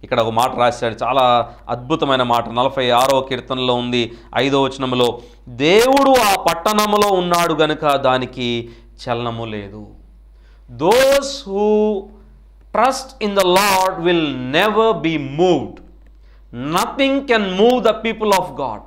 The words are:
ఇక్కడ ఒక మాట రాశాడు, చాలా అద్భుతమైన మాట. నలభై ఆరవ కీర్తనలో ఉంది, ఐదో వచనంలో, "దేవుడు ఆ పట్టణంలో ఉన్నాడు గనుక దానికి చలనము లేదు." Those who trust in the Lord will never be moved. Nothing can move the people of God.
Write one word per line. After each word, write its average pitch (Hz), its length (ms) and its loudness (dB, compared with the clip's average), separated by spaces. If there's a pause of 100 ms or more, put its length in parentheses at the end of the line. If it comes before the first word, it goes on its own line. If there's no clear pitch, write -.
ఇక్కడ 123 160 -2
ఒక 113 100 2
మాట 113 260 0
రాశాడు, 117 480 0
చాలా 120 500 2 (160)
అద్భుతమైన 131 540 -2
మాట. 120 260 -2
నలభై 127 400 -2
ఆరవ 131 320 2
కీర్తనలో 127 540 -4
ఉంది, 120 420 -2 (180)
ఐదో 135 260 0
వచనంలో, 127 600 -2 (260)
"దేవుడు 240 720 4
ఆ 202 220 2
పట్టణంలో 208 680 0
ఉన్నాడు 175 460 0
గనుక 151 420 0
దానికి 123 720 -2 (160)
చలనము 117 600 -8
లేదు." 104 420 -12 (880)
Those 262 760 2
who 214 480 2 (760)
trust 233 500 0
in 202 100 -2
the 190 100 4
Lord 185 580 2
will 170 220 2 (280)
never 214 380 2 (140)
be 160 140 -2 (200)
moved. 156 400 0 (920)
Nothing 269 580 -2
can 196 300 0
move 247 180 4
the 214 160 0 (120)
people 214 240 -2
of 185 300 -2
God. 113 260 -8